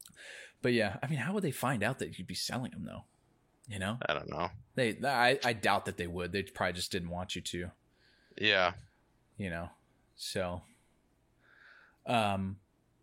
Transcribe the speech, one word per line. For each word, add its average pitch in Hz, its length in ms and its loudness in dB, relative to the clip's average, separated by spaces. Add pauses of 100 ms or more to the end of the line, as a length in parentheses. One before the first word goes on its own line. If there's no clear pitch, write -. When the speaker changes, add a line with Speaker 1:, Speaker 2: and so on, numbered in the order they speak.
(600)
Speaker 1:
But 123 120 4
yeah, 107 300 4
I 131 40 -2
mean, 147 120 0
how 175 140 0
would 208 100 0
they 147 80 2
find 123 320 0
out 127 160 0
that - 180 -4
you'd 92 100 -10
be 90 60 -8
selling 117 400 -4
'em, 87 120 -8
though? - 200 -12 (640)
You 101 120 -6
know? 107 280 -2
Speaker 2:
I 78 60 2
don't 71 160 -4
know. 82 200 -2 (260)
Speaker 1:
They, 120 280 2
I, 127 400 6
I 120 100 4
doubt 101 320 4
that 95 120 -2
they 90 100 -4
would. 87 240 -4
They 98 120 0
probably 95 300 -2
just 90 180 -6
didn't 87 180 -2
want 90 260 -6
you 87 60 -4
to. 87 300 -6 (680)
Speaker 2:
Yeah. 95 360 6 (640)
Speaker 1:
You 98 120 -4
know? 85 200 -6 (460)
So, 87 480 -4 (1400)
um, 98 540 2 (440)